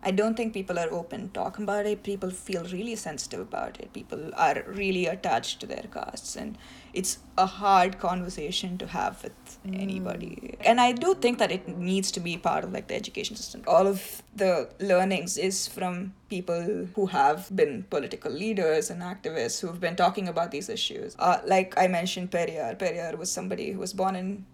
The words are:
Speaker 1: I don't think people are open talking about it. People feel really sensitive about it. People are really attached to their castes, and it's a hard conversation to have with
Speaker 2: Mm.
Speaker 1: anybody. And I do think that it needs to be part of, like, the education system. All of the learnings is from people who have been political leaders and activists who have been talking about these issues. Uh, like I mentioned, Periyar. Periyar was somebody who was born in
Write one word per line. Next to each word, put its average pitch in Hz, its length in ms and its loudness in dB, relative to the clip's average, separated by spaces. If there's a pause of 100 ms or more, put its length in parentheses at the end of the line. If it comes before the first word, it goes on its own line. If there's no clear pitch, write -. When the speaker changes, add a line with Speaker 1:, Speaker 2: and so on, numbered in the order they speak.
Speaker 1:
I 190 60 0
don't 214 260 2
think 226 160 -2
people 190 280 -2
are 165 100 -2
open 170 400 -6
talking - 320 -4
about 208 240 0
it. 208 160 -2
People 196 280 -4
feel 185 340 -4
really 196 320 -6
sensitive - 420 -8
about - 400 -6
it. - 140 -14
People - 440 -10
are 151 300 2
really 190 400 0
attached 165 540 -2
to - 120 -12
their - 120 -8 (100)
castes, - 400 -8
and - 240 -8 (340)
it's - 260 -2 (200)
a 185 80 6
hard 190 540 4
conversation 180 800 -2
to 180 100 -8
have - 340 -2
with - 420 -16
Speaker 2:
Mm. 190 160 -6
Speaker 1:
anybody. 190 760 -6 (140)
And 240 100 8
I 247 100 8
do 262 240 2
think 247 240 2
that 202 140 4
it 190 160 -6
needs 185 480 0
to 190 120 -4
be 170 80 -2
part 160 280 0
of, 180 80 -8
like, - 160 -6
the - 80 -2
education - 400 -6
system. - 260 -12 (120)
All 185 120 8
of - 380 -2 (100)
the 185 360 2 (100)
learnings 185 580 2
is 190 300 -2
from 185 460 -6 (140)
people 175 680 -2
who 196 100 4
have 151 480 4
been 151 340 4
political - 440 -2
leaders 160 580 2
and 170 120 -8
activists 160 580 -4
who 185 80 -4
have 175 180 -8
been 170 80 0
talking 185 320 4
about 170 240 0
these - 180 -6 (100)
issues. - 420 -4
Uh, 175 260 6
like 190 320 4
I 185 80 8
mentioned, 180 460 0
Periyar. 160 440 -2
Periyar 170 400 -2
was 175 140 -4
somebody 185 400 -4
who 196 80 -6
was 185 140 -6 (100)
born 190 140 2
in 190 380 -6